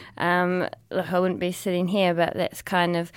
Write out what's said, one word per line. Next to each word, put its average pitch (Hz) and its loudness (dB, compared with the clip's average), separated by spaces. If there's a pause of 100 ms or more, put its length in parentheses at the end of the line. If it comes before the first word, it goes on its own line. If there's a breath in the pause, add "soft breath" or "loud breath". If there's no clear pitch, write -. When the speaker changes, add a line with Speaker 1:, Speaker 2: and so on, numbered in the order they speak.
(180 loud breath)
Speaker 1:
Mm. - -2
Speaker 2:
um, 180 2 (220)
look, 180 -4
I 180 2
wouldn't 185 0
be 180 -2
sitting 180 -2
here, 185 2
but 170 2
that's - -4
kind 175 2
of, 170 -2